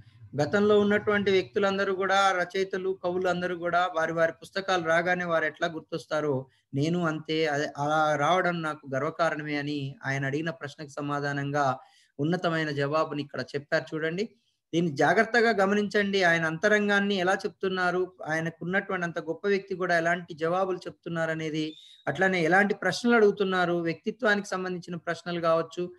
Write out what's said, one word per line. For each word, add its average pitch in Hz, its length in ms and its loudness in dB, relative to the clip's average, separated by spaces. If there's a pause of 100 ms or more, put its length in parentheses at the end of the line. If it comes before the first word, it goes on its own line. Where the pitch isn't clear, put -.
(420)
గతంలో 208 380 4
ఉన్నటువంటి 202 520 2
వ్యక్తులందరూ 196 640 0
కూడా, 190 360 2
రచయితలు, 185 720 -2
కవులు 185 260 0
అందరూ 175 260 -2
కూడా 175 400 0
వారి 160 180 0
వారి 165 180 2
పుస్తకాలు 185 520 -4
రాగానే 175 420 0
వారు 160 200 0
ఎట్లా 151 220 -4
గుర్తొస్తారో 151 760 -4 (280)
నేను 165 320 0
అంతే. 156 420 -2
అదే, 147 200 0 (100)
అలా 151 380 2
రావడం 175 460 2
నాకు 151 340 -8
గర్వకారణమే 151 600 -2
అని 143 400 -4 (100)
ఆయన 139 200 -2
అడిగిన 139 240 -2
ప్రశ్నకు 147 400 -12
సమాధానంగా 143 880 -2 (400)
ఉన్నతమైన 160 500 0
జవాబుని 147 540 -2
ఇక్కడ 139 180 -8
చెప్పారు 143 540 -4
చూడండి. 165 340 -4 (440)
దీన్ని 170 180 2
జాగ్రత్తగా 202 580 4
గమనించండి. 202 760 2
ఆయన 165 220 4
అంతరంగాన్ని 202 720 2
ఎలా 185 180 2
చెప్తున్నారు, 185 800 -2 (140)
ఆయనకున్నటువంటి 175 760 -2
అంత 170 160 -4
గొప్ప 165 280 -6
వ్యక్తి 196 280 0
కూడా 175 220 0
ఎలాంటి 170 360 -2
జవాబులు 180 440 -2
చెప్తున్నారు 165 540 -6
అనేది, 156 440 -4 (320)
అట్లానే 180 360 2
ఎలాంటి 196 300 4
ప్రశ్నలు 214 420 0
అడుగుతున్నారు, 190 580 4
వ్యక్తిత్వానికి 202 760 -2
సంబంధించిన 185 480 -6
ప్రశ్నలు 170 440 -6
కావచ్చు, 165 600 0